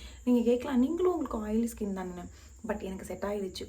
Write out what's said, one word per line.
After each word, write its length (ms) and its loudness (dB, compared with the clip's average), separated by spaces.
நீங்க 240 6
கேட்கலாம், 340 4
நீங்களும் 300 4
உங்களுக்கு 340 -2
ஆயிலி 260 0
ஸ்கின் 260 -4
தானே. 260 -8
But 200 -4
எனக்கு 220 -8
செட் 180 -6
ஆயிடுச்சு. 400 -4